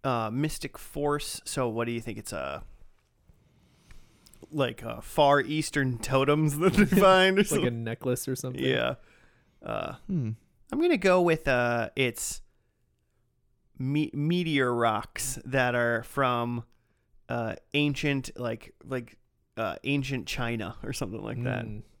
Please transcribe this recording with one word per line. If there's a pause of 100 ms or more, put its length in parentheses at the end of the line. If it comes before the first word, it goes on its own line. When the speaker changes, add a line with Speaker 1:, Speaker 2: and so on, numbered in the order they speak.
Speaker 1:
Uh,
Mystic
Force.
So
what
do
you
think
it's
a, (1900)
like,
a
Far
Eastern
totems
that
they
Speaker 2:
<laughs>
Speaker 1:
find
or
Speaker 2:
It's
like
a
Speaker 1:
something?
Speaker 2:
necklace
or
something.
Speaker 1:
Yeah. (680)
Uh, (120)
Speaker 3:
Hmm. (400)
Speaker 1:
I'm
gonna
go
with,
uh,
it's (1400)
me-,
meteor
rocks
that
are
from (640)
uh, (200)
ancient,
like, (100)
like, (400)
uh,
ancient
China
or
something
like
that.
Speaker 2:
Mm. (180)